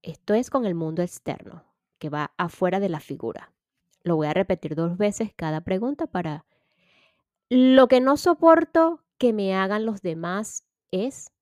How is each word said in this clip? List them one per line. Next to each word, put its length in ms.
Esto 320
es 160
con 160
el 100
mundo 260
externo, 640
que 120
va 280
afuera 420
de 100
la 100
figura. 540
Lo 140
voy 100
a 60
repetir 420
dos 220
veces 360
cada 280
pregunta 460
para: 380
"Lo 380
que 140
no 160
soporto 880
que 140
me 240
hagan 300
los 160
demás 640
es". 400